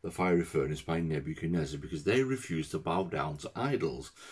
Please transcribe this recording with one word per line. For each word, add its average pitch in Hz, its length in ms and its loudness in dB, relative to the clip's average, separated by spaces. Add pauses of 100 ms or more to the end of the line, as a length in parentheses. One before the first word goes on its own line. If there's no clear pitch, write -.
the 87 100 -6
fiery 87 320 4
furnace 73 380 0
by 82 180 0
Nebuchadnezzar 78 800 0
because 73 240 -6
they 113 200 6
refused 87 480 -2
to 80 80 -2
bow 87 260 0
down 76 320 -2
to - 180 -10
idols. 117 560 0 (200)